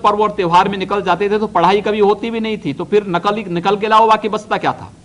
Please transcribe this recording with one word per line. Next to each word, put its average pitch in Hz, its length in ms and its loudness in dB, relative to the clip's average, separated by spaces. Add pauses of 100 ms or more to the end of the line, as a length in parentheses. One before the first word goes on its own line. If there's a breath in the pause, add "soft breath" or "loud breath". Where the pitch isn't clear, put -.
पर्व 208 180 2
और 208 80 2
त्योहार 185 380 2
में 202 100 -4
निकल 196 240 -2
जाते 180 280 -2
थे, 214 80 0
तो 214 80 0
पढ़ाई 190 340 2
कभी 214 180 -2
होती 208 320 2
भी 226 100 -4
नहीं 220 180 -4
थी, 143 140 -6
तो 165 120 -8
फिर 208 240 2
नकल 185 260 -2
ही, 220 100 -6
निकल 185 320 -2
के 208 100 -4
अलावा 220 200 4
बाकी 220 220 0
बचता 208 280 -4
क्या 139 160 -2
था। - 200 -14 (120)